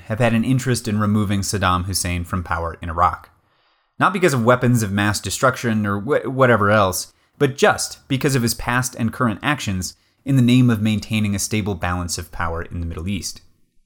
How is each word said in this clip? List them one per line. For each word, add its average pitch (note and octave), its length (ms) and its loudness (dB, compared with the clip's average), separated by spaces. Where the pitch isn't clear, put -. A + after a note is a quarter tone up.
have A2 140 -4
had A#2 140 2
an A2+ 120 2
interest B2+ 420 0
in G#2+ 100 0
removing G#2 440 2
Saddam F#2 420 0
Hussein F2+ 400 -4
from F#2 180 -6
power E2 400 -6
in E2+ 80 -8
Iraq. F2 420 -2
Not F3 140 2
because F3+ 200 2
of A#2 120 0
weapons B2 360 4
of G2 120 -2
mass G#2 260 0
destruction A2 640 0
or G2+ 140 -2
wh-, C3 340 -2
whatever A#2+ 380 4
else, G2 400 2
but C3+ 200 0
just - 500 0
because C3+ 260 0
of B2 100 2
his A2+ 100 0
past B2 420 -2
and A2 160 -2
current A2 320 -2
actions G2+ 540 -4
in C#3 140 2
the B2+ 40 6
name B2 280 6
of G#2+ 120 2
maintaining G#2+ 540 -2
a F#2+ 40 -2
stable G#2 360 -4
balance F2+ 420 -4
of F2 140 -12
power E2+ 300 -6
in F2 180 -10
the E2+ 60 -6
Middle E2 240 -8
East. - 320 -8